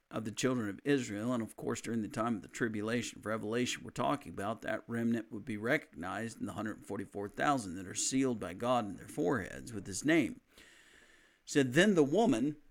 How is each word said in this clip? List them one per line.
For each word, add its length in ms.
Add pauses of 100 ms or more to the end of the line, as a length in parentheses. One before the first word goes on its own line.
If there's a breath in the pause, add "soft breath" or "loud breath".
(100)
of 140
the 60
children 380
of 160
Israel. 480
And 100
of 140
course, 240
during 220
the 60
time 280
of 60
the 60
tribulation 720
of 80
Revelation 580
we're 60
talking 400
about, 320
that 240
remnant 460
would 120
be 120
recognized 840
in 80
the 60
hundred 320
forty-four 460
thousand 460
that 120
are 60
sealed 440
by 140
God 340
in 100
their 120
foreheads 640
with 140
His 180
name. 360 (1040 soft breath)
Said, 300
"Then 220
the 80
woman," 500 (160)